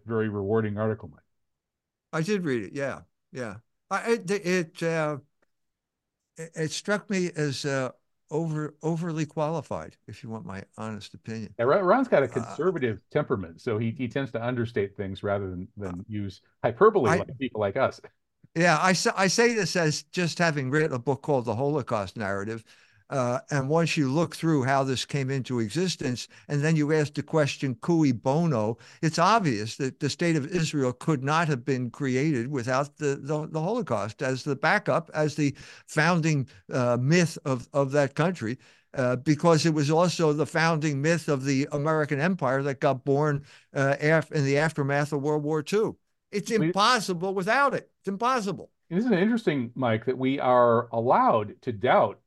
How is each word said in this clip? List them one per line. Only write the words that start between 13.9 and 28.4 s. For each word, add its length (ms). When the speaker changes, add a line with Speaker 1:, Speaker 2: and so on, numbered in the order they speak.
Speaker 1:
he 180
tends 240
to 120
understate 520
things 260
rather 260
than, 180
than 320
use 320
hyperbole 480
Speaker 2:
I 80
Speaker 1:
like 220
people 220
like 160
us. 240
Speaker 2:
Yeah, 280
I 100
sa-, 240
I 120
say 260
this 240
as 260
just 360
having 300
written 220
a 80
book 220
called 240
The 100
Holocaust 600
Narrative, 480
uh, 300
and 180
once 260
you 160
look 240
through 280
how 200
this 220
came 240
into 300
existence, 680
and 120
then 140
you 160
ask 220
the 100
question, 520
cui 360
bono, 640